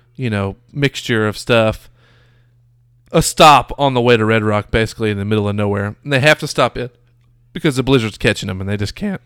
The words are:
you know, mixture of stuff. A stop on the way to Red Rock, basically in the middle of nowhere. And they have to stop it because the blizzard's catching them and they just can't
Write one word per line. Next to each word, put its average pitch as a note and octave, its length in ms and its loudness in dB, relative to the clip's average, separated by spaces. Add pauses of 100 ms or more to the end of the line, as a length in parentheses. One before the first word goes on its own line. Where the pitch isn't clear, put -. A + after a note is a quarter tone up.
(160)
you B2 140 -6
know, G2 260 -4 (160)
mixture B2 560 -2
of G2+ 80 -6
stuff. A2+ 520 0 (1300)
A E3 80 4
stop D3 560 4
on C#3 160 2
the B2 60 2
way A#2+ 160 4
to A2 80 0
Red A2 180 2
Rock, G#2 280 -2
basically A2+ 400 -2
in G2+ 80 -4
the G2 80 -6
middle G#2+ 220 0
of G#2 60 -4
nowhere. G2+ 480 -4
And C#3+ 100 -6
they C3+ 80 2
have D3+ 200 4
to D3+ 80 -8
stop - 300 -2
it B2 180 -10 (560)
because D#3+ 240 -2
the C3 60 0
blizzard's A#2+ 340 0
catching G#2 300 -2
them F#2 140 -8
and F#2+ 80 -6
they G2+ 100 -4
just G#2 160 -6
can't G3+ 320 -8